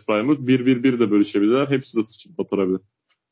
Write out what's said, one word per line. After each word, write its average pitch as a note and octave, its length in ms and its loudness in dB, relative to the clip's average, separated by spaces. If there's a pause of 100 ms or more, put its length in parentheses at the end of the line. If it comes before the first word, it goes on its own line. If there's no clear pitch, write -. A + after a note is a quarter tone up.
Freiermuth. A#2 340 0
Bir, B2 260 0
bir, B2+ 160 2
bir B2 180 2
de A2 100 2
bölüşebilirler. G#2 600 2
Hepsi C3+ 280 -4
de A2 40 2
sıçıp - 360 -14
batırabilir. F#2+ 420 -2 (520)